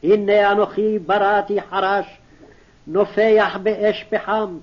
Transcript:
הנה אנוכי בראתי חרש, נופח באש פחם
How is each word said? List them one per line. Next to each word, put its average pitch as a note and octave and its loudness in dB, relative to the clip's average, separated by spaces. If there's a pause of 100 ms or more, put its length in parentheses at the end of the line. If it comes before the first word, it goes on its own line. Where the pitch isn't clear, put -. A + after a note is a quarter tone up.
הנה G3+ 2
אנוכי G#3 0
בראתי G3+ 0
חרש, F#3+ -2 (800)
נופח G#3 2
באש G#3 -2
פחם G3+ -4